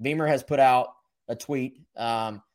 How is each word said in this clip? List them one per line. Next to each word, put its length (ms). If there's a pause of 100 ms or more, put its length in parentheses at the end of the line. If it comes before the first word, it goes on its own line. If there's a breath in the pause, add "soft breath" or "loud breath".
Beamer 260
has 160
put 180
out 280 (400)
a 60
tweet. 460 (160)
Um, 460 (120)